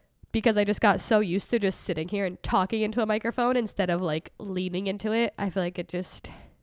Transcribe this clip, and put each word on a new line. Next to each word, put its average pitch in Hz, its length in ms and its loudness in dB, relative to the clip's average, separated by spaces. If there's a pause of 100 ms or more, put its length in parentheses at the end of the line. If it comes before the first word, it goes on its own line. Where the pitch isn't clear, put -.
(320)
because 220 240 4
I 208 80 4
just 202 160 0
got 202 200 6
so 214 200 4
used 190 300 -2
to 233 80 2
just 196 220 0
sitting 160 280 -4
here 202 160 -2
and 180 180 -6
talking 214 400 0
into 220 200 0
a 214 40 2
microphone 233 500 0
instead 208 320 0
of, 175 140 0
like, 160 360 -4
leaning 185 480 -4
into 202 260 -2
it. 233 260 0
I 202 100 -2
feel 185 140 -2
like 180 160 -4
it 175 100 -8
just - 420 -8 (320)